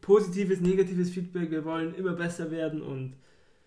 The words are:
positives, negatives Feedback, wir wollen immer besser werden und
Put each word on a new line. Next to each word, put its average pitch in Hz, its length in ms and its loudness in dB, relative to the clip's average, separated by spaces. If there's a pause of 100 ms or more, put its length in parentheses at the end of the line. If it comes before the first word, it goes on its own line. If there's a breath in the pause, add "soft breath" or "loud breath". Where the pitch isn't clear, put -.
positives, 190 600 4
negatives 180 500 2
Feedback, 175 400 -6
wir 156 140 -4
wollen 160 300 -4
immer 185 180 -2
besser 170 380 -6
werden 156 300 -4
und 131 320 -8 (540 soft breath)